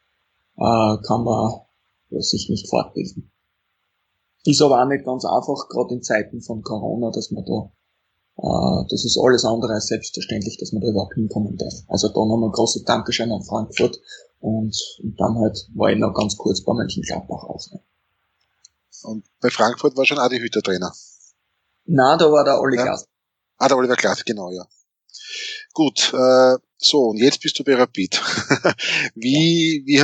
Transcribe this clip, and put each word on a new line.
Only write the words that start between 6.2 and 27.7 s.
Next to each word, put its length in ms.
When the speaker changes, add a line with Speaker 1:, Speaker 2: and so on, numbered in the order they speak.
Speaker 1:
von 180
Corona, 500
dass 200
man 160
da, 260
äh, 540
das 160
ist 120
alles 260
andere 280
als 140
selbstverständlich, 720
dass 140
man 100
da 80
überhaupt 240
hinkommen 420
darf. 160
Also 200
da 120
nochmal 300
ein 20
großes 320
Dankeschön 480
an 100
Frankfurt 560
und, 360
und 160
dann 200
halt 360
war 160
ich 80
noch 140
ganz 240
kurz 240
bei 140
Mönchengladbach 680
auch, 280
ne? 80
Speaker 2:
Und 200
bei 80
Frankfurt 480
war 80
schon 140
Adi 200
Hütter 240
Trainer? 300
Speaker 1:
Nein, 320
da 120
war 140
der 160
Olli 160
Speaker 2:
Ja. 80
Speaker 1:
Glasner. 240
Speaker 2:
Ah, 120
der 100
Oliver 180
Glasner, 300
genau, 240
ja. 160
Gut, 420
äh, 420
so, 220
und 80
jetzt 240
bist 180
du 60
bei 100